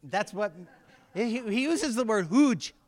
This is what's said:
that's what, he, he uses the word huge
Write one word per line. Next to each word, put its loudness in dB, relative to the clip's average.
that's -4
what, -4
he, -2
he -2
uses 0
the 0
word 0
huge 2